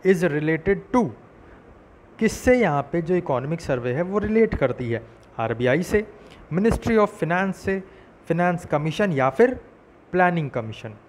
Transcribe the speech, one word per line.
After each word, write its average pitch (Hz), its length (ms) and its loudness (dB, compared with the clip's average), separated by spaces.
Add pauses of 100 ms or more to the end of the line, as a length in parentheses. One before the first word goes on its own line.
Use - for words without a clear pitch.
is 185 180 4
related 156 520 0 (200)
to, 214 120 2 (1080)
किससे 226 360 2
यहाँ 160 280 2 (100)
पे 170 100 -2
जो 170 120 -2
इकोनॉमिक 160 460 -2
सर्वे 127 320 -2
है 156 100 -2
वो 190 160 -4
रिलेट 214 360 2
करती 123 360 -2
है? 113 120 -2 (360)
आरबीआई 120 440 0
से, 208 240 0 (480)
Ministry 220 440 2
of 208 100 4
Finance 185 440 -2
से, 190 280 -4 (480)
फाइनेंस 170 380 0
कमीशन 160 460 -2
या 131 180 2
फिर 254 240 4 (580)
प्लानिंग 175 380 2
कमीशन। 110 440 -8 (140)